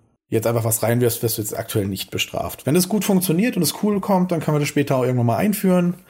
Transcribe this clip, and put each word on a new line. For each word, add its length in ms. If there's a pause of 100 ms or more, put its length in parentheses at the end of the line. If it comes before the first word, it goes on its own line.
(280)
jetzt 180
einfach 180
was 180
reinwirfst, 400
wirst 160
du 40
jetzt 140
aktuell 300
nicht 240
bestraft. 560
Wenn 80
es 140
gut 160
funktioniert 520
und 60
es 200
cool 180
kommt, 320
dann 80
kann 140
man 80
das 60
später 280
auch 80
irgendwann 220
mal 100
einführen, 580 (160)